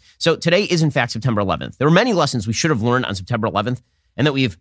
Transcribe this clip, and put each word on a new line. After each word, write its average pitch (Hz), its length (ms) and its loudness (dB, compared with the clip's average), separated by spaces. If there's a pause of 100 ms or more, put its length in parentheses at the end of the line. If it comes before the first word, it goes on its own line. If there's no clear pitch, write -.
(180)
So 165 180 0
today 180 280 0
is, 170 180 0
in 151 80 2
fact, 120 220 0
September 113 280 -2
eleventh. 80 380 -4
There 139 100 2
are 175 140 6
many 247 100 2
lessons 135 340 0
we 113 60 -2
should 160 180 0
have 113 120 0
learned 120 240 0
on 101 80 -6
September 107 320 -4
eleventh 104 360 -2 (340)
and 139 100 2
that 147 60 2
we've 131 280 0